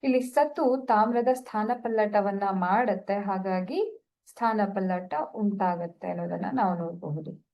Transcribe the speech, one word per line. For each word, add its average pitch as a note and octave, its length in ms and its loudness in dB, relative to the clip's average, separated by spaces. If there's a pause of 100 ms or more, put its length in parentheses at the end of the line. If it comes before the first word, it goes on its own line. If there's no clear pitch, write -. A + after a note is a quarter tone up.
ಇಲ್ಲಿ B3+ 140 4 (140)
ಸತು D4 300 2 (260)
ತಾಮ್ರದ A#3 500 4
ಸ್ಥಾನ G#3+ 300 -2 (120)
ಪಲ್ಲಟವನ್ನ G#3 640 2 (200)
ಮಾಡತ್ತೆ, G3 520 0 (120)
ಹಾಗಾಗಿ F#3+ 500 -2 (540)
ಸ್ಥಾನ A3 280 0 (140)
ಪಲ್ಲಟ F#3 400 -2 (280)
ಉಂಟಾಗತ್ತೆ F3+ 720 -2
ಅನ್ನೋದನ್ನ F3 380 -4 (100)
ನಾವು F#3 220 2
ನೋಡಬಹುದು. E3 500 -8 (220)